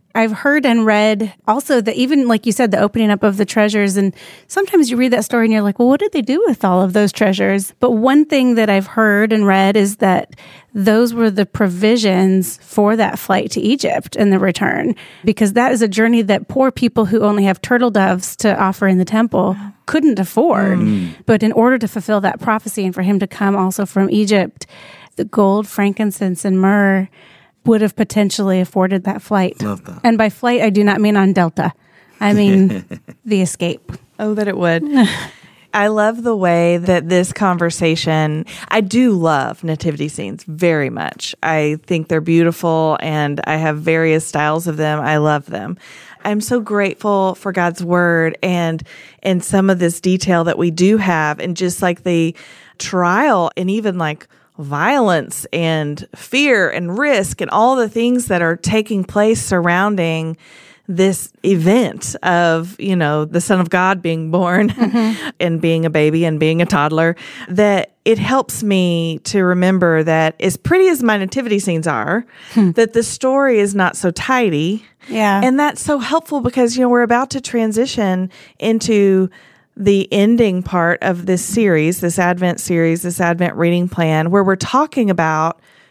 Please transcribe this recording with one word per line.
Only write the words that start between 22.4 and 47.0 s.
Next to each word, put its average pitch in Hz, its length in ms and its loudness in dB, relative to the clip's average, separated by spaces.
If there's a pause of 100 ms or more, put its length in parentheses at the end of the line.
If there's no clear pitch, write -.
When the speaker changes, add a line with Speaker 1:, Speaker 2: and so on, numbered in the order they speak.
Speaker 1:
and 180 100 -4
for 190 60 -6
him 196 180 2
to 190 80 -2
come 202 300 -2
also 190 280 -2
from 190 240 0
Egypt, 208 560 0 (520)
the - 80 -4
gold, 202 420 0
frankincense, 202 800 -4
and 190 160 0
myrrh 190 480 2 (560)
would 220 160 4
have 208 140 -2
potentially 196 680 0
afforded 185 440 -2
that 196 180 -6
flight. 190 400 -2
Speaker 3:
Love - 220 -6
that. - 180 -18
Speaker 1:
And 226 160 2
by 220 100 2
flight, 240 320 -2
I 220 80 2
do 208 140 2
not 208 180 2
mean 208 160 2
on 196 160 4
Delta. 170 400 0 (480)
I 208 120 2
mean 196 520 2 (200)
Speaker 3:
<laughs> - 200 -20
Speaker 1:
the 208 160 0
escape. - 500 -6 (280)
Speaker 2:
Oh, 214 160 -4
that 208 120 -2
it 190 80 -4
would. 170 280 0 (500)
Speaker 1:
<laughs> - 400 -20
Speaker 2:
I 208 140 2
love 214 340 0
the 233 140 -2
way 175 420 2
that 175 320 0
this 180 240 2
conversation, 165 1120 0 (240)
I 220 120 0
do 226 320 2
love 156 500 -2
nativity 151 460 -4
scenes - 380 -12
very 156 440 -2
much. - 500 -10
I 156 460 -2
think 160 200 -4
they're 160 140 -2
beautiful, 165 800 0
and 151 440 -4
I 156 100 -2
have 156 240 -2
various 160 480 0
styles 156 400 -2
of 156 100 -6
them. 151 240 -2
I 151 160 0
love 151 300 0
them. 104 280 -10 (480)
I'm 208 180 -2
so 247 180 -2
grateful 202 760 -2